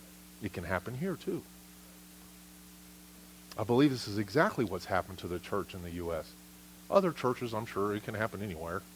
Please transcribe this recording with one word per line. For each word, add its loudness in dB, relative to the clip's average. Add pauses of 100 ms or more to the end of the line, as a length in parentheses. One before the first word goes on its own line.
(420)
It -2
can -4
happen 0
here 0
too. -2 (2250)
I 0
believe 8
this -2
is 0
exactly 4
what's -2
happened 2
to -4
the 0
church -2
in -6
the -6
U -2
S. -2 (640)
Other 8
churches, 2
I'm -2
sure 2
it -2
can -2
happen 0
anywhere. -2 (120)